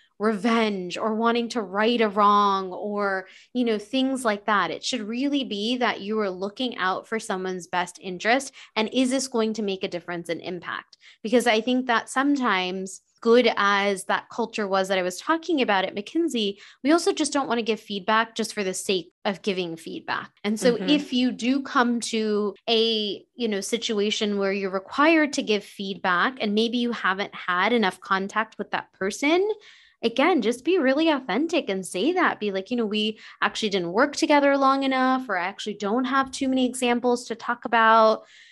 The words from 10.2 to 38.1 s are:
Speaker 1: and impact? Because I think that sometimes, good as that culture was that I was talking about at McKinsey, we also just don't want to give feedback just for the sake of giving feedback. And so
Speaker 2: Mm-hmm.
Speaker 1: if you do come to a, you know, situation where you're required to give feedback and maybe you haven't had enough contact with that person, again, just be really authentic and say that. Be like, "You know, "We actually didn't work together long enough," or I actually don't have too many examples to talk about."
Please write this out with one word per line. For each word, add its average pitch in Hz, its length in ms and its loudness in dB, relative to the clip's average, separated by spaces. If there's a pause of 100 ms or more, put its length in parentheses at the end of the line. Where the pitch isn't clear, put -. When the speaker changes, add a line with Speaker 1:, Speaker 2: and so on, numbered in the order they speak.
Speaker 1:
and 165 140 -6
impact? - 560 -10 (260)
Because 226 240 2
I 220 140 4
think 254 240 0
that 226 240 0
sometimes, 196 920 0 (220)
good 233 340 6
as 202 500 2
that - 240 -2
culture 220 380 -4
was 190 220 0
that 190 80 2
I 180 60 0
was 180 180 -4
talking 330 400 0
about 190 240 4
at - 100 -8
McKinsey, 226 640 -2 (260)
we 269 80 2
also 339 220 2
just 302 180 -2
don't 277 160 -2
want 240 120 0
to 226 40 -4
give 214 160 -2
feedback 220 560 -2
just 214 180 -4
for 208 120 -4
the 185 80 -2
sake 185 400 -4 (100)
of 196 180 -4
giving 180 360 -4
feedback. - 540 -10 (120)
And 214 160 -2
so 247 140 4
Speaker 2:
Mm-hmm. 208 160 -2
Speaker 1:
if 294 240 2
you 247 180 2
do 254 300 -2
come 240 400 0
to 208 540 -2 (140)
a, 220 560 0 (100)
you 233 120 -4
know, 196 140 -2
situation 208 760 -2
where 196 140 0
you're 196 180 -4
required 294 640 2
to 277 120 -4
give 202 200 0
feedback 190 800 -2
and 208 120 0
maybe 226 240 0
you 240 140 0
haven't 196 420 -2
had 185 380 0
enough 214 300 2
contact 196 560 -2
with 202 140 -8
that - 200 -6
person, 302 580 0 (520)
again, 262 400 2
just 240 220 -2
be 359 160 2
really 277 300 2
authentic 285 580 0
and 190 180 -4
say 247 280 -2
that. 320 260 0
Be 208 140 -2
like, 190 180 -6
"You 247 60 -2
know, 226 80 0
"We 214 340 -2 (220)
actually 208 260 0
didn't 180 240 0
work 277 240 0
together 285 420 4
long 269 260 2
enough," 262 440 0
or 196 100 -2
I 175 100 -2
actually 202 260 -8
don't 214 320 -2
have 262 260 0
too 269 160 -4
many 262 180 2
examples 247 600 0
to 220 100 -8
talk 240 300 -6
about." 220 580 6 (280)